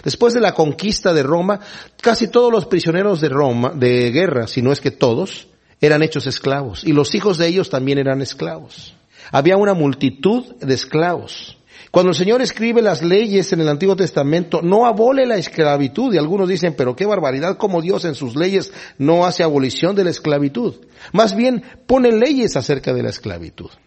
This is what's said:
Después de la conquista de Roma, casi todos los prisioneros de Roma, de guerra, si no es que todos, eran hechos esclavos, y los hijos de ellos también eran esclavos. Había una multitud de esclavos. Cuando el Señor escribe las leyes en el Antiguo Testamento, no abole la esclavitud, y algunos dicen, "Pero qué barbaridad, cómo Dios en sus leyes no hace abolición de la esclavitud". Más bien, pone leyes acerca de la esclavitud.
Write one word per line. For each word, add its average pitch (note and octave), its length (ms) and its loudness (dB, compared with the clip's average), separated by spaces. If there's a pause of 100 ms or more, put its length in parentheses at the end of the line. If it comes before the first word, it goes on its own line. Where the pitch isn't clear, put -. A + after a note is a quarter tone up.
Después A#3 300 0
de A#3+ 80 0
la F#3 120 2
conquista F3 600 0
de D3+ 100 2
Roma, F3 380 0 (400)
casi A3+ 260 0
todos A#3+ 240 2
los G#3+ 140 0
prisioneros F3 560 0
de D#3 80 2
Roma, C3 440 0
de B2 380 2
guerra, B2+ 360 0
si - 140 -4
no B2+ 120 2
es C3 80 -2
que C3 100 -2
todos, C3 560 -2 (320)
eran D3+ 240 4
hechos D#3 240 -4
esclavos, C3+ 560 -6
y D#3+ 80 0
los D3 240 2
hijos F#3+ 220 0
de E3+ 100 0
ellos F3+ 220 -2
también C3+ 280 -2
eran C3+ 240 -2
esclavos. - 720 -12 (360)
Había C#3+ 240 4
una G3+ 180 2
multitud D#3+ 840 -2
de C3+ 140 -2
esclavos. D#3 840 -4 (360)
Cuando F3+ 200 4
el D#3 40 -2
Señor G3+ 260 0
escribe A#3 420 0
las F3 180 0
leyes G3 500 2
en E3 100 0
el D#3 80 2
Antiguo F#3 260 0
Testamento, E3 680 0
no G3 240 4
abole A#3+ 400 2
la A3+ 120 0
esclavitud, D3+ 760 0
y E3 60 2
algunos F3+ 280 0
dicen, F3 300 -2
"Pero B2 180 0
qué F#3 120 -4
barbaridad, E3 500 -2
cómo F#3 240 0
Dios F3+ 240 -2
en D#3+ 80 -4
sus B2 220 -8
leyes F#3 360 -2 (280)
no E3 260 4
hace F3 160 -2
abolición D3+ 540 0
de G3 80 2
la F3 80 0
esclavitud". C#3+ 640 -2 (380)
Más G3+ 220 2
bien, A#3+ 280 0 (240)
pone B3 240 4
leyes A#3+ 460 2
acerca C3+ 360 -2
de B2 80 -2
la A#2 80 -2
esclavitud. F2 600 -12 (160)